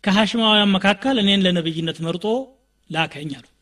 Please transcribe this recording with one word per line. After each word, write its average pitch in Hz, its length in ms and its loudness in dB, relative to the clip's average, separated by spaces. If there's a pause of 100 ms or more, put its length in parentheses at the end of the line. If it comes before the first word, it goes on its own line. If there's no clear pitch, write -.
"ከሃሽማውያን 208 680 2
መካከል 202 460 0
እኔን 196 260 2
ለነብይነት 165 560 -2
መርጦ 170 260 -6 (640)
ላከኝ" 156 420 -6
አሉ። 131 140 -14 (160)